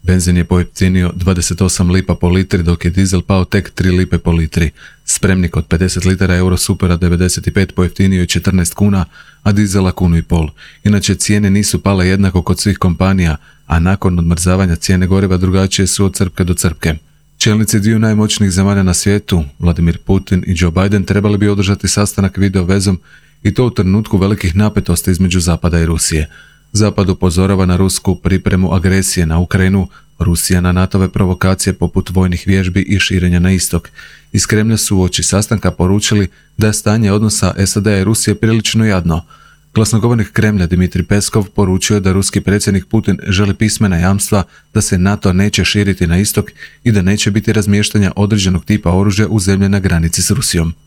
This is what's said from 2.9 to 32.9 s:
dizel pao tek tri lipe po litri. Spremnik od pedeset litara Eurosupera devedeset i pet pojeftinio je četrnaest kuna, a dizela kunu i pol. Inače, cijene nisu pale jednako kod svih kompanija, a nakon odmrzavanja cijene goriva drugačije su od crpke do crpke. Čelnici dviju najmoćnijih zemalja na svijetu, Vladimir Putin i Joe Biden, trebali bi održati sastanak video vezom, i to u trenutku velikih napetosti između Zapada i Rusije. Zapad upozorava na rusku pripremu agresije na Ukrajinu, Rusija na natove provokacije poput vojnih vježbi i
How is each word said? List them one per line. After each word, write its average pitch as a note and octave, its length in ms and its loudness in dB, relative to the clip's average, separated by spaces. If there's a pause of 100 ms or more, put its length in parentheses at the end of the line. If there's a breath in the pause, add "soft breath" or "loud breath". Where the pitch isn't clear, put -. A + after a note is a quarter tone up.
dizel F#2 300 0
pao F#2+ 240 0
tek G2 240 -4
tri F#2 220 -2
lipe F2+ 260 0
po E2+ 140 -2
litri. E2 400 0 (340 loud breath)
Spremnik F#2 520 0
od - 100 -4
pedeset F2+ 380 -2
litara F#2 300 0
Eurosupera F2+ 600 0
devedeset F2 500 0
i - 40 -2
pet F#2+ 240 -2
pojeftinio F#2+ 440 0
je F2 80 0
četrnaest F2+ 460 -2
kuna, G2 320 0 (380 loud breath)
a G#2 80 2
dizela G2 400 2
kunu E2+ 260 2
i E2 40 2
pol. D#2+ 260 0 (360 loud breath)
Inače, G#2 320 2
cijene G#2 340 0
nisu G2 300 0
pale F#2+ 280 2
jednako F#2+ 340 2
kod F2 180 -2
svih G2 180 0
kompanija, F2+ 600 0 (300 soft breath)
a E2 120 0
nakon F2+ 400 0
odmrzavanja F2 560 0
cijene F#2 320 0
goriva F#2+ 300 0
drugačije F#2 500 0
su G2+ 180 -2
od F#2 100 -2
crpke F#2 280 -2
do F2 100 0
crpke. D#2+ 420 -2 (420 soft breath)
Čelnici G#2+ 420 0
dviju A2 200 2
najmoćnijih G#2+ 520 0
zemalja F#2+ 320 2
na F2+ 100 2
svijetu, G2 500 0 (160)
Vladimir E2+ 380 0
Putin F#2+ 500 -2
i F2+ 100 0
Joe F2 140 0
Biden, G2 320 0
trebali G2+ 340 0
bi G#2 120 2
održati G2 380 -2
sastanak - 500 -2
video F#2+ 260 0
vezom, F#2+ 360 0 (440 soft breath)
i G2 100 0
to B2+ 120 0
u A#2 40 0
trenutku G#2 480 0
velikih F#2 380 0
napetosti G2 560 0
između F#2 280 2
Zapada E2+ 400 0
i E2 60 2
Rusije. D#2+ 440 -2 (460 loud breath)
Zapad G2+ 340 0
upozorava F#2 560 0
na F2+ 100 2
rusku F#2+ 400 0
pripremu F#2 580 0
agresije F#2 520 0
na D#2+ 140 0
Ukrajinu, F#2 480 0 (320 loud breath)
Rusija F2 420 0
na F2+ 100 0
natove F#2 380 0
provokacije F#2 640 0
poput - 360 -4
vojnih F2+ 380 0
vježbi F#2+ 340 0
i F#2+ 180 0